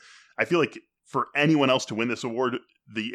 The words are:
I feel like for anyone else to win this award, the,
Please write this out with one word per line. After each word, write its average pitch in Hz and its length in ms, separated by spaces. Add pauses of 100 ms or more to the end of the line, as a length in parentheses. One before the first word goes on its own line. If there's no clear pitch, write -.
(400)
I 113 60
feel 170 140
like 131 200 (260)
for 127 300
anyone 147 340
else 131 160
to 113 100
win 117 120
this 113 160
award, 123 340 (300)
the, 110 280